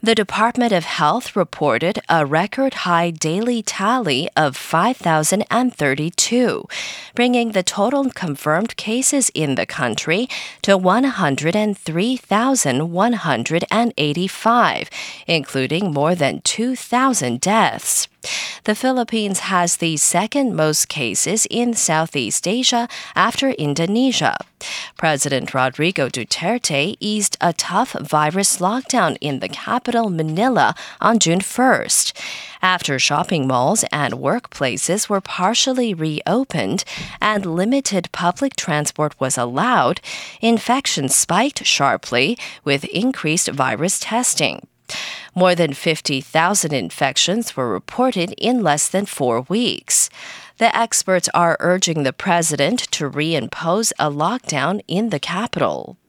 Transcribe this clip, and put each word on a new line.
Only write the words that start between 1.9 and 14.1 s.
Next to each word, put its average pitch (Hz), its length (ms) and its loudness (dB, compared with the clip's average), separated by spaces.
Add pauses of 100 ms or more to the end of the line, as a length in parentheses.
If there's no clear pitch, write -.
a 160 160 4
record 202 480 0
high 175 360 0
daily 190 540 -2
tally 196 720 0
of 147 220 2
five 202 400 0
thousand 160 520 2
and 247 240 0
thirty-two, 151 920 0 (500)
bringing 240 380 2
the 190 100 0
total 254 460 0
confirmed 165 680 -2
cases 254 580 0
in 147 220 0
the 92 100 0
country 156 600 -2 (360)
to 196 120 6
one 190 300 4
hundred 160 500 0
and 214 220 0
three 202 400 -2
thousand 196 760 2
one 202 220 2
hundred 160 580 0
and 226 260 2
eighty-five, 175 920 0 (360)